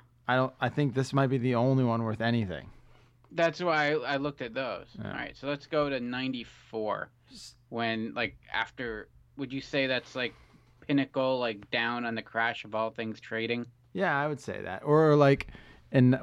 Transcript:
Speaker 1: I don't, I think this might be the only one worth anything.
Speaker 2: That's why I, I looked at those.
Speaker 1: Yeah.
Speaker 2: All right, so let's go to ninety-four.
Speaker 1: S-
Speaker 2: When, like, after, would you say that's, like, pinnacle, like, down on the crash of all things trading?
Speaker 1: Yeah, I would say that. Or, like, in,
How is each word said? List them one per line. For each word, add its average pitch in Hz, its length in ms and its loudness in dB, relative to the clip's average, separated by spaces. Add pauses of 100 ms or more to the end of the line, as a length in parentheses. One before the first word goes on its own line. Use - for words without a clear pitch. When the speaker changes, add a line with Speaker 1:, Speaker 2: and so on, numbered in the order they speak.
(260)
Speaker 1:
I 127 120 2
don't, 131 240 2
I 123 80 2
think 143 240 0
this 131 180 0
might 139 160 4
be 131 100 2
the 123 180 2
only 131 280 4
one 117 200 2
worth 110 180 -4
anything. 107 480 -2 (640)
Speaker 2:
That's 165 280 2
why 156 320 2
I, 139 200 -2
I 139 40 0
looked 143 240 -4
at 120 120 -8
those. 113 340 -6 (100)
Speaker 1:
Yeah. 107 100 -8
Speaker 2:
All 101 60 -8
right, 120 240 -10
so 135 100 -12
let's 143 180 -6
go 147 240 0
to 135 120 -2
ninety-four. 120 1080 -6 (220)
Speaker 1:
S- - 240 -20 (140)
Speaker 2:
When, 113 440 -4
like, 110 220 -4 (160)
after, 113 560 -6 (300)
would 135 160 -8
you 135 80 -6
say 135 260 -2
that's, 127 280 -4
like, 123 180 -4 (480)
pinnacle, 131 580 0
like, 110 320 -4
down 120 340 -2
on 117 100 -4
the 113 60 -6
crash 113 440 -4
of 107 100 -8
all 113 160 -2
things 110 300 -8
trading? 117 440 -4 (280)
Speaker 1:
Yeah, 180 240 0
I 147 100 0
would 147 140 -6
say 98 200 -8
that. 92 220 -8
Or, 151 320 6
like, 139 320 6 (460)
in, 127 300 8